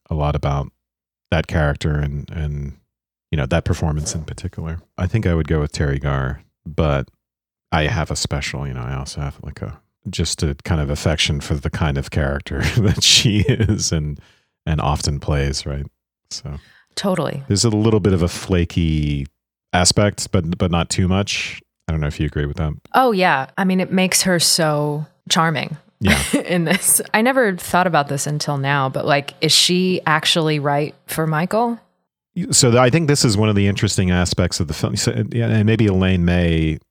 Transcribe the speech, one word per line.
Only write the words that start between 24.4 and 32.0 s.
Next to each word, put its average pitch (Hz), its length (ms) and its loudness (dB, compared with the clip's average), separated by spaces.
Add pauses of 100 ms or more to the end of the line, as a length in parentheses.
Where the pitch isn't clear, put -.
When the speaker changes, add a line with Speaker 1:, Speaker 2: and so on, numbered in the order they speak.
Speaker 2:
charming. 160 480 0 (240)
Speaker 1:
Yeah. - 220 2 (100)
Speaker 2:
<laughs> 285 120 0
In 175 200 0
this. - 360 0 (140)
I 214 80 2
never 247 340 2
thought 180 300 0
about 151 220 2
this 139 180 -4
until 147 320 -2
now, 139 300 0
but, 135 180 -6
like, 143 340 0
is 156 120 2
she 180 540 2
actually 156 520 2
right 143 360 -2 (120)
for 160 200 -2
Michael? 208 540 0 (680)